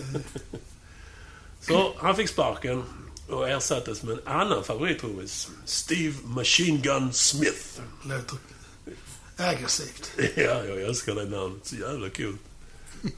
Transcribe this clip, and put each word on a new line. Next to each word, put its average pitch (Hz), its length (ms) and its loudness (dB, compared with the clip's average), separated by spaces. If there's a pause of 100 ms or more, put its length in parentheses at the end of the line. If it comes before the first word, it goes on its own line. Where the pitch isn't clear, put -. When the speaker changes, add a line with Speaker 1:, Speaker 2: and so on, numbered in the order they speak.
(800)
Speaker 1:
<laughs> - 840 -18
Så 175 360 6
han 180 180 4
fick 214 140 2
sparken 127 540 2 (460)
och 131 200 0
ersattes 131 540 0
med 110 160 -2
en - 80 -10
annan 165 360 4
favorittrummis, 113 840 -2 (160)
Steve 156 580 0
Machine 127 580 6
Gun 131 320 4
Smith. - 680 2 (220)
Speaker 2:
Låter 135 340 -6 (1000)
aggressivt. - 760 0
Speaker 1:
<laughs> - 40 -14
Ja, 123 480 4
jag 98 160 -2
älskar 110 340 0
det 104 100 -2
namnet. 98 400 -4
Så - 100 -8
jävla 110 340 -4
kul. 104 280 -4 (800)